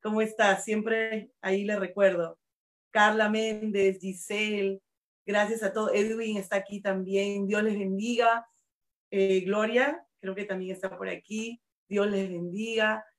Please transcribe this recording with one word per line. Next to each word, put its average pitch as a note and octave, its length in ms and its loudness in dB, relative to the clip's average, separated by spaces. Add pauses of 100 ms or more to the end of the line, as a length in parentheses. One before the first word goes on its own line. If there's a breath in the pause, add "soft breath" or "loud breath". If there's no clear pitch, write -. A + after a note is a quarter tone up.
¿Cómo G#3+ 180 0
estás? G#3 440 2
Siempre A3 640 -2 (100)
ahí G3 240 0
le G#3 140 0
recuerdo. F3+ 600 2 (520)
Carla G#3+ 400 4
Méndez, G#3+ 680 0
Giselle, G3 840 -4 (420)
gracias G#3 380 0
a G3+ 100 -2
todos. G#3+ 220 0
Edwin A3 420 0
está G3+ 200 -4
aquí G3 260 -4
también. G3 640 -2
Dios G#3 160 0
les G#3 160 0
bendiga. A3+ 680 2 (640)
Eh, F#3+ 300 4
Gloria, A#3 680 0 (140)
creo F#3+ 140 -6
que G3+ 100 -6
también F#3 300 -6
está F#3 240 -8
por F#3+ 100 -6
aquí. A3 540 -8 (260)
Dios G3+ 220 2
les G3 180 0
bendiga. G#3+ 760 -2 (120)